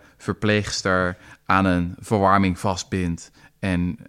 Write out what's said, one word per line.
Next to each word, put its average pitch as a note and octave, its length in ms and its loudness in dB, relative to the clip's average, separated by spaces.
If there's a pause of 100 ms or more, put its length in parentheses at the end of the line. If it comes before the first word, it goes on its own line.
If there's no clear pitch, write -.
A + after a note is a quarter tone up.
(180)
verpleegster F#2+ 1000 -2 (280)
aan F#2+ 200 4
een F2+ 340 0
verwarming G2 600 2
vastbindt F2+ 720 -4 (280)
en, F2+ 380 -2 (120)